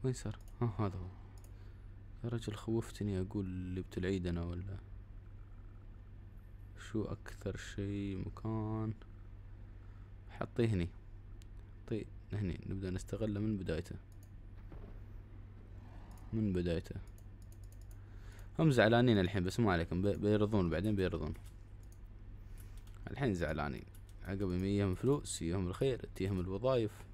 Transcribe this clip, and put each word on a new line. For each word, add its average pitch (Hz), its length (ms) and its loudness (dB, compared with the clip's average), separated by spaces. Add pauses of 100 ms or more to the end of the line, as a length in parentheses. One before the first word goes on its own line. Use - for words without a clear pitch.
وين 131 80 4
صار؟ 107 260 -4 (220)
ها، 113 180 4
هذا 95 200 2
هو. 90 80 -6 (1160)
يا 117 40 0
رجل 107 260 -2
خوفتني، 104 680 0
أقول 98 240 0
اللي 92 360 -2
بتلعيد 90 460 0
أنا 87 180 2
ولا. 92 340 -4 (2000)
شو 107 140 2
أكثر - 520 -4
شيء 101 680 -2
مكان؟ 110 680 0 (1400)
حطيه - 360 2
هني. 90 220 4 (1000)
طيب، 110 200 -2 (260)
هني. 98 340 0
نبدأ 95 240 -2
نستغله 101 500 0
من 107 160 2
بدايته. 82 400 -2 (2250)
من 110 200 4
بدايته. 87 440 2 (1600)
هم 160 120 10
زعلانين 117 500 10
الحين، 90 240 4
بس 92 160 2
ما 104 120 8
عليكم. 85 300 4
بي-، 101 140 4
بيرضون 104 540 6
بعدين، 98 260 4
بيرضون. 82 380 2 (1800)
الحين 127 240 4
زعلانين. 73 500 2 (400)
عقب 95 260 0
يجيهم 95 440 4
فلوس، 143 480 2
يجيهم 87 260 2
الخير، 123 460 0
تجيهم 95 260 2
الوظايف. 107 720 2